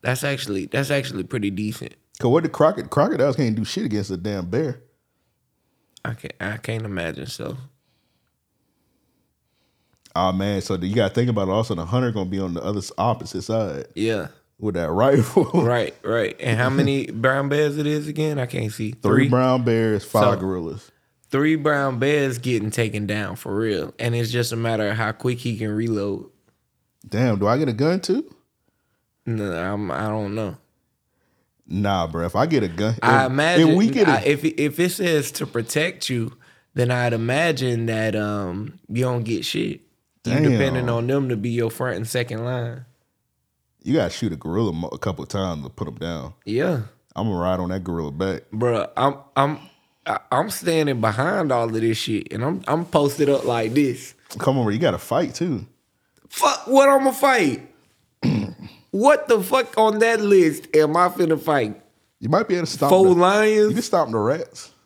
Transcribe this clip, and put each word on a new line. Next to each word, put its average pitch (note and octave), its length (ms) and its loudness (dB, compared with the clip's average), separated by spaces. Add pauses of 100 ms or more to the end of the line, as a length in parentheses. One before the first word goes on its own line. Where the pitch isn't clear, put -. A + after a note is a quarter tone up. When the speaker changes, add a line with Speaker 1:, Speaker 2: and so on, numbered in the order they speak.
Speaker 1:
That's B2+ 220 -2
actually, C3 440 -4
that's C3+ 240 -2
actually C3 320 -2
pretty G#2 260 -4
decent. G#2+ 460 -8 (240)
Speaker 2:
'Cause A#2+ 120 2
what E3 120 4
the D#3+ 60 -2
croco-, D#3 400 2
crocodiles C#3+ 460 2
can't A#2 220 0
do A2 80 -2
shit G3 200 -4
against G#2+ 260 -2
a F#2+ 40 -4
damn F#2+ 340 -4
bear. C3 300 -2 (1300)
Speaker 1:
I A#2 80 -6
can't, - 260 -14
I G#2 180 -6
can't A2 280 -6
imagine F2 400 -8
so. - 320 -10 (2500)
Speaker 2:
Oh F#2 160 2
man, F#2+ 300 -2
so G2+ 140 -4
you F#2 200 -4
gotta G#2+ 180 0
think A#2+ 160 0
about G2+ 200 0
it. - 20 0
Also, G#2+ 240 0
the E2 100 -6
hunter A#2+ 280 0
gonna G2 160 -4
be F#2+ 100 -4
on F#2 140 -4
the E2 100 -6
other G#2 160 -4
s-, - 180 -12
opposite G2 440 -2
side. G2 540 -4
Speaker 1:
Yeah. G#2 320 -2 (300)
Speaker 2:
With G#2 180 -4
that E2+ 160 -2
rifle. C3 600 4
<laughs> - 20 -12 (120)
Speaker 1:
Right, A#2 280 0 (100)
right. A2 360 -2
And A#2 180 0
how B2 120 2
many C#3 380 0
<laughs> - 40 -12
brown C3 380 0
bears D3 280 2
it D3 80 -2
is D3+ 220 -2
again? D3+ 320 -2
I B2+ 60 -2
can't G#2+ 260 -4
see. A2 200 -6
Speaker 2:
Three B2 100 -14 (220)
Speaker 1:
Three? C3 60 2
Speaker 2:
brown B2+ 360 2
bears, A2+ 400 2
five G#2 300 4
Speaker 1:
So, F#2 40 -6
Speaker 2:
gorillas. F2+ 500 -6 (400)
Speaker 1:
three D3+ 280 2
brown C#3 420 0
bears C#3 380 0
getting A#2 340 -2
taken G#2+ 340 -2
down G2+ 300 -4
for - 180 -8
real. G2+ 460 -2
And A#2 160 -2
it's A#2 160 -2
just A#2+ 220 -2
a - 20 -6
matter A2+ 320 -2
of G#2 80 -2
how A2 160 -2
quick B2 280 -4
he A#2 180 -4
can A2 140 -4
reload. G#2+ 580 -4 (800)
Speaker 2:
Damn, A2+ 300 0
do G2+ 80 2
I A#2+ 100 4
get D3+ 100 0
a A#2+ 60 -2
gun D#3 260 0
too? A3 340 -2 (920)
Speaker 1:
No, G#2+ 280 -4
I'm, F#2+ 380 -4
I E2 160 -4
don't G#2+ 260 -4
know. G#2 220 -6 (1120)
Speaker 2:
Nah, F#2+ 400 0
bro. E2 180 -4
If F2 120 -4
I B2+ 80 4
get D#3 180 2
a F#2+ 60 -2
gun, G#2 320 -2
Speaker 1:
I C3 240 4
Speaker 2:
if, B2+ 60 -2
Speaker 1:
imagine D#3+ 380 4
Speaker 2:
if D#3 60 6
we G#3 140 4
get G#3+ 180 4
a - 40 6
Speaker 1:
I, C3+ 100 2
if, C#3+ 240 0
if D3+ 340 -2
it F3+ 120 2
says E3+ 420 -2
to D#3 140 -6
protect D3+ 640 -4
you, A#2 220 -2 (440)
then B2 160 2
I'd B2 200 2
imagine B2 760 0
that, A2 280 0
um, G#2 720 -4
you A#2+ 160 -2
don't B2 200 0
get G#2 200 -4
shit. - 380 -4 (420)
You A#2 100 -2
Speaker 2:
Damn. D3 100 4
Speaker 1:
depending C3 460 2
on A#2 180 -2
them C3+ 220 0
to A#2+ 60 0
be G#2+ 140 -4
your A#2 220 0
front B2+ 260 -4
and A2+ 100 -6
second A#2 380 -4
line. B2 400 -6 (960)
Speaker 2:
You A#2 140 -2
gotta G2+ 160 2
shoot G#2+ 220 -4
a - 20 -8
gorilla F2 380 -2
mo-, D#2+ 160 -6
a A1+ 80 -10
couple D#2+ 260 -6
of - 60 -16
times F2+ 340 -4
to C2 60 -12
put - 180 -10
'em B1 80 -12
down. E2 380 -10 (120)
Speaker 1:
Yeah. C3+ 360 -2 (340)
Speaker 2:
I'ma G#2 240 -2
ride F2+ 200 0
on F2+ 100 -4
that F#2 140 -6
gorilla E2 280 -6
back. F#2+ 400 -4
Speaker 1:
Bruh, A2+ 460 -2
I'm, C#3 180 0 (200)
I'm, C#3 240 0 (480)
I, D#3 120 -2 (120)
I'm D#3+ 200 0
standing D#3 500 0
behind C#3+ 500 0
all A#2+ 140 2
of A2+ 80 -4
this A2+ 240 0
shit, - 340 -4
and A2 120 -6
I'm, F3+ 240 -4
I'm E3 180 0
posted C#3+ 440 2
up C3+ 140 2
like A#2 320 0
this. C#3 380 0 (260)
Speaker 2:
Come C#3 200 2
on, A#2+ 60 2
bro. G#2 80 0
You A2+ 60 -2
gotta C3 200 2
fight - 360 -2
too. C3+ 300 -4 (640)
Speaker 1:
Fuck - 380 0
what C4+ 220 6
I'ma C4+ 200 4
fight. B3 580 2 (560)
<clears throat> G#2 280 0 (400)
What C#4 360 4
the A3 160 4
fuck B3+ 340 0
on G#3+ 220 4
that A3+ 220 4
list F#3 520 4
am D3+ 220 4
I F3+ 140 6
finna D#3+ 280 2
fight? B2+ 380 0 (460)
Speaker 2:
You A#2 80 -4
might G3 180 2
be F#3 80 0
able F3 100 -2
to - 60 -8
stop - 180 2
Speaker 1:
Four F#3+ 180 8
Speaker 2:
the, F#3 80 8
Speaker 1:
lions? G#3 520 4
Speaker 2:
you G#3+ 60 0
can A3+ 80 -2
stop E3 280 0
the A2+ 80 -2
rats. B2 540 -2 (140)